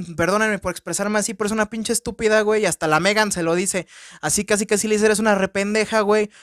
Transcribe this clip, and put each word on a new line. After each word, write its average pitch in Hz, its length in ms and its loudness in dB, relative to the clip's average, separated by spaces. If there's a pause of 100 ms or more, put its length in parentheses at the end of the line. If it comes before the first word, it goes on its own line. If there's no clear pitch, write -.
(160)
perdónenme 196 440 0
por 180 120 -6
expresarme 202 460 -4
así, 214 160 -2
pero 208 140 -4
es 196 60 -2
una 214 160 -2
pinche 226 240 -4
estúpida, 220 480 0
güey, 214 220 2
y - 20 4
hasta 170 220 0
la 156 120 4
Megan 208 320 2
se 185 100 -4
lo 165 140 0
dice, 185 320 -2 (340)
así 156 240 -2
casi 208 200 0
casi 208 220 0
le 214 80 2
dice, 208 120 4
"Eres 214 120 2
una 220 140 2
rependeja, 202 680 0
güey, 208 280 2 (140)